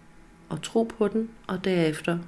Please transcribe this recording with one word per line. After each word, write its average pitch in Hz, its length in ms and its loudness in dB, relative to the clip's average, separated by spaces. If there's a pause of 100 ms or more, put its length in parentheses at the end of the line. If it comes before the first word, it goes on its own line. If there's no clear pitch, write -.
(500)
og 151 120 -6
tro - 220 2
på 226 240 0
den, 220 220 -2 (180)
og 185 180 -4
derefter 170 520 2 (100)